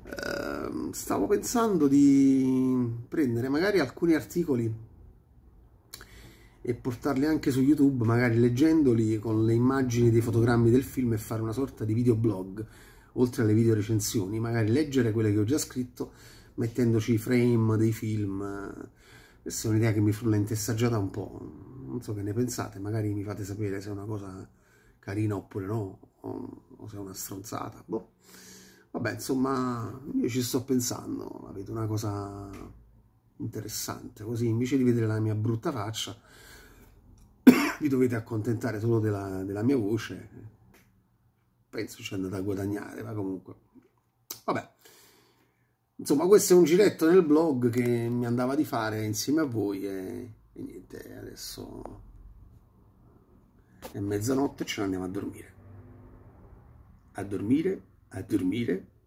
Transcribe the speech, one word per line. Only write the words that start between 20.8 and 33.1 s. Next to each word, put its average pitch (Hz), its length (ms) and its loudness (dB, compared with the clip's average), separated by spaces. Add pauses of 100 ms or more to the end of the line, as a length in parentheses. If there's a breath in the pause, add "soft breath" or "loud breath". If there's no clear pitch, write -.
da 117 80 0
un 98 120 -2
po', - 300 -10 (460)
non 123 160 -8
so 113 120 -8
che 101 80 -6
ne 101 120 -4
pensate, 117 460 -4
magari 104 340 -4
mi 101 100 -4
fate 104 220 -8
sapere 101 340 -6
se 101 100 -12
è - 20 -8
una 101 120 -10
cosa 98 460 -10 (500 soft breath)
carina 104 380 -4
oppure 95 280 -8
no, 104 340 -6 (200)
o, - 440 -10 (120)
o - 140 -16
se 110 80 -14
è - 20 -12
una 98 140 -12
stronzata, - 720 -12
boh. - 300 -8 (760 loud breath)
Vabbè, 107 220 -4
insomma, 127 880 -4 (140)
io 262 120 0
ci 123 140 0
sto 120 220 -2
pensando, - 840 -4
la - 60 -16
vedo 98 200 -12
una 113 160 -4
cosa 101 640 -4 (880)